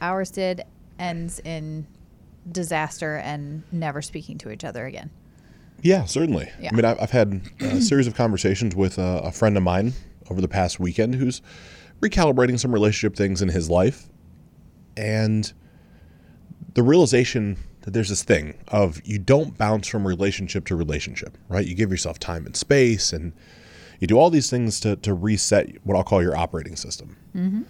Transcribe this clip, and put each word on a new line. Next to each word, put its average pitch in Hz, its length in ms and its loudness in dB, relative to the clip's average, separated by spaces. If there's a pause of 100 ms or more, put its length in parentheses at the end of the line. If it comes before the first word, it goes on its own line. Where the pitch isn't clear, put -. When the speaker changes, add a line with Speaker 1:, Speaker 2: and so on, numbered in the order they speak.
Speaker 1:
ours 185 300 -4
did 185 320 -4 (340)
ends 170 480 -8
in 156 400 -10 (640)
disaster 156 680 -4
and 147 440 -10 (100)
never 151 300 -6
speaking - 380 -12
to - 100 -14
each 107 140 -14
other 117 240 -10
again. - 240 -14 (720)
Speaker 2:
Yeah, 170 220 4
certainly. 135 440 -2 (100)
Speaker 1:
Yeah. - 140 -8
Speaker 2:
I - 20 2
mean, 113 100 6
I've, 117 140 2
I've 113 120 -4
had 101 360 2 (120)
a 262 220 0
<clears throat> - 0 -
series 139 260 4
of 110 80 -4
conversations 101 600 0
with 95 220 2
a, 90 260 0
a 85 80 -6
friend 107 240 2
of 98 60 4
mine 95 320 2 (380)
over 92 100 -2
the 90 60 2
past 90 320 -2
weekend 110 340 0
who's 127 300 -2 (580)
recalibrating 131 580 4
some 123 140 -2
relationship 107 420 2
things 98 280 0
in 92 60 2
his 85 200 0
life. 92 400 2 (840)
And 107 580 0 (1200)
the 120 80 4
realization 123 760 4 (300)
that 98 40 -8
there's 101 180 0
this 98 140 -2
thing 76 300 0 (140)
of 98 380 2
you 104 120 -6
don't 135 400 2
bounce 107 300 0
from 101 180 -4
relationship 95 600 -2
to 90 100 -4
relationship, 76 600 -6 (100)
right? 95 180 0
You 90 80 -4
give 101 160 0
yourself 87 300 -4
time 85 260 -8
and - 80 -12
space, 123 600 2
and 82 180 -8 (680)
you 90 60 0
do 110 120 6
all 170 100 8
these 156 200 2
things 120 320 -2
to, 101 160 0
to 104 160 -2
reset 101 560 2 (160)
what 98 100 0
I'll 90 80 2
call 95 180 2
your 85 140 2
operating 82 400 -6
system. - 400 -12 (180)
Speaker 1:
Mm-hmm. 190 360 -2